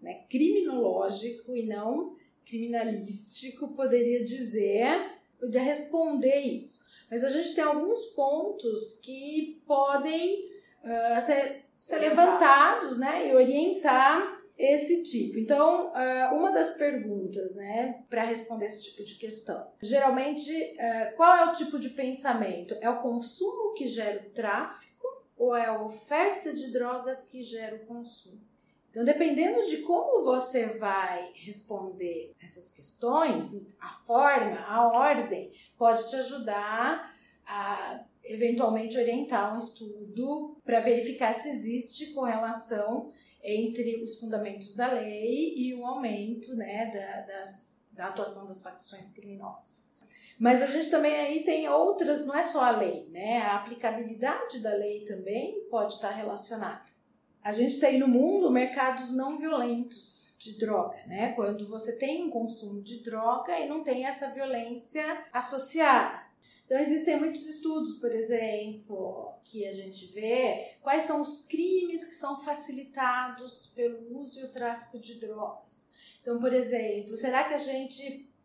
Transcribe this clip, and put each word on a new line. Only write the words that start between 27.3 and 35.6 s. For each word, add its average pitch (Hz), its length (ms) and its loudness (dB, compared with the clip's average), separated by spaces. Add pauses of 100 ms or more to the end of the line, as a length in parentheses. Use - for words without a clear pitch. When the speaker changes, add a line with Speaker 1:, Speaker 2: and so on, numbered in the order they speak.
Speaker 1:
gera 220 340 -10
o 220 100 -20
consumo? 233 540 -12 (500)
Então, 226 140 -4
dependendo 320 600 4
de 311 120 -2
como 403 440 2
você 254 440 2
vai 190 680 -4
responder 185 1080 -8
essas 175 300 -8
questões, 240 960 -2 (140)
a - 120 -14
forma, 240 680 4
a 226 260 4
ordem, 233 640 4 (260)